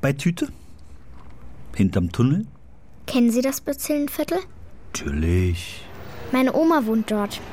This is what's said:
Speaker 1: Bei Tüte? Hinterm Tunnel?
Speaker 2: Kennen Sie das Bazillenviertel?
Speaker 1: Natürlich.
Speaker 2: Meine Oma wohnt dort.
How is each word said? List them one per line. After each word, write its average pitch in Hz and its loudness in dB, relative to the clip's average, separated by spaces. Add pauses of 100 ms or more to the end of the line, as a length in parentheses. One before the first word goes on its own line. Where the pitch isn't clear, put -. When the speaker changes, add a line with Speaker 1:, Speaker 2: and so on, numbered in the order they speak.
Speaker 1:
Bei 135 4
Tüte? 170 0 (1300)
Hinterm 90 4
Tunnel? 156 2 (600)
Speaker 2:
Kennen 240 4
Sie 233 2
das 269 0
Bazillenviertel? 294 -2 (520)
Speaker 1:
Natürlich. 85 0 (500)
Speaker 2:
Meine 262 4
Oma 320 6
wohnt 220 2
dort. 208 0 (120)